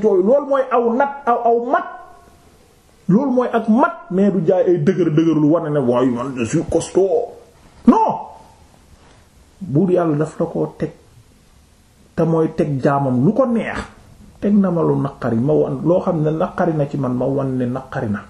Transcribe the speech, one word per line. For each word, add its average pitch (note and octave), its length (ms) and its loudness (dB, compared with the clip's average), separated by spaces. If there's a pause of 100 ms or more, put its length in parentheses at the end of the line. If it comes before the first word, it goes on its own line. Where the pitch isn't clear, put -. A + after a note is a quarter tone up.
jooy. G3 220 2
Loolu C#4 240 2
mooy C4+ 240 0
aw A#3 220 0
nat, C#4 200 0 (120)
aw, A#3+ 200 0
aw A#3 120 4 (140)
mat. F4+ 160 -2 (1200)
Loolu B3 240 2
mooy B3 220 0
ak G3+ 160 -2
mat, C#4+ 260 2 (160)
mais F#3+ 200 2
du F3+ 140 0
jaay F3+ 220 2
ay F3 160 2
dëgër F3 320 2
dëgër E3 240 2
lu D3+ 100 4
wane D#3+ 220 2
ne D3 80 0
waaye B2 320 2
man B2 260 -6
je B2 80 -2
suis D3+ 240 -2
costaud. E3 640 0 (560)
Non. G#4 320 4 (1400)
Buur F3+ 300 0
Yàlla E3+ 260 0
daf D3+ 220 -6
la E3+ 60 -2
koo D#3 320 -6
teg. D#3 140 -8 (1200)
Te E3+ 80 0
mooy D#3+ 320 0
teg D3 260 -2
jaamam C#3 440 0
lu G#3+ 80 4
ko C4 120 2
neex. F#3 320 -4 (600)
Teg G#3 140 0
na G3 160 4
ma E3+ 160 0
lu C#3+ 160 2
naqari, B2+ 360 -4
ma C#3 160 2
wan, D3 300 0
loo E3 180 2
xam E3+ 200 -2
ne D#3 100 0
naqari F3 420 -2
na D3+ 140 0
ci D3 100 -8
man, B2+ 200 -4
ma B2+ 80 -2
wan C3+ 320 -2
ne B2+ 80 -2
naqari B2+ 440 -6
na. G2+ 200 -4